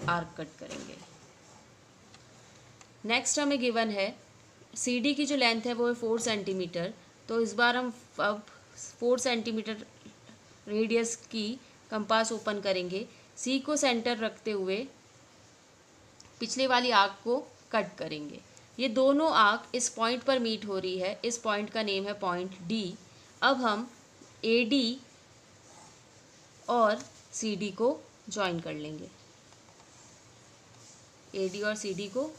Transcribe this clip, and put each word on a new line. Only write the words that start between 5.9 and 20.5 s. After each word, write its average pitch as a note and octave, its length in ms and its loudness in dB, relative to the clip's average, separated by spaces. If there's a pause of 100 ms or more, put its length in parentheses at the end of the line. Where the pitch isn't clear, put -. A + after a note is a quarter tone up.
फ़ोर A#3 260 -2
सेंटीमीटर। F#3+ 720 -2 (360)
तो A3+ 120 0
इस G#3+ 140 0
बार A#3+ 220 4
हम B3 160 -2 (280)
अब G#3 260 0 (540)
फ़ोर B3 180 4
सेंटीमीटर A3 680 -4 (840)
रेडियस A3+ 460 2 (160)
की A3+ 280 -4 (320)
कंपास A3 420 2
ओपन G#3 280 -4
करेंगे, F#3 460 -2 (300)
सी C4 220 0
को D4 180 0
सेंटर A#3+ 420 2
रखते A3 320 -4
हुए F#3+ 260 0 (1600)
पिछले B3+ 260 0
वाली B3 240 4
आर्क G3+ 340 6
को A#3+ 140 0 (340)
कट G3+ 260 0
करेंगे। D3+ 420 -8 (380)
ये B3+ 100 2
दोनों C#4 460 4
आर्क A3 400 4
इस B3 140 0
पॉइंट A#3 340 -2
पर C4+ 160 4
मीट A3+ 280 -2